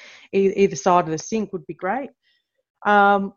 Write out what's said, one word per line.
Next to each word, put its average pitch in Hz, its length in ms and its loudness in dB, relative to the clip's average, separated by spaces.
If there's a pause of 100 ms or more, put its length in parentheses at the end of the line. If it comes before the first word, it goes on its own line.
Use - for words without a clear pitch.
(320)
e-, 196 240 2
either 175 200 0
side 180 280 2
of 160 60 -8
the 156 80 -6
sink 214 340 -8
would 170 140 -12
be 165 80 -14
great. 214 360 -8 (760)
Um, 101 500 2